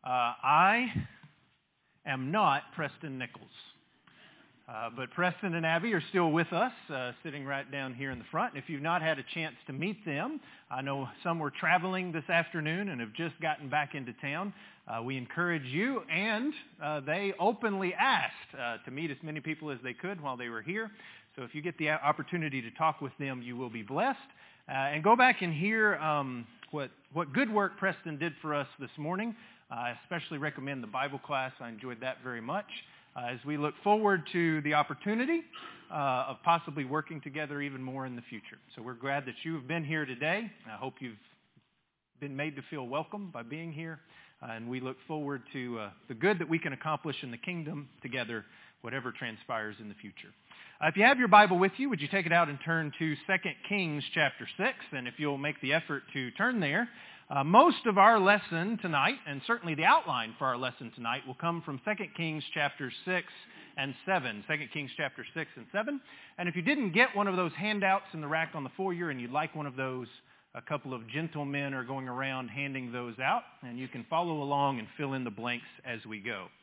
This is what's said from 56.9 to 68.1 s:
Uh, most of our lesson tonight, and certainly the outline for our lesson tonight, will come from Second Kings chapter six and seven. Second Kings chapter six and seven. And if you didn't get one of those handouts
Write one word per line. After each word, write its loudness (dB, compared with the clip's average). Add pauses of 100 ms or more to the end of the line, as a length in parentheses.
Uh, 2
most 8
of 4
our 12
lesson 4
tonight, 4 (120)
and -6
certainly 0
the 0
outline 4
for 0
our 2
lesson -6
tonight, -2
will -10
come -2
from -6
Second -2
Kings -2 (100)
chapter -2 (120)
six -2 (500)
and -2 (100)
seven. 0
Second -2
Kings -4
chapter -4
six -4
and -14
seven. -2 (380)
And 0
if -2
you 0
didn't 2
get 6
one 2
of 2
those 2
handouts 2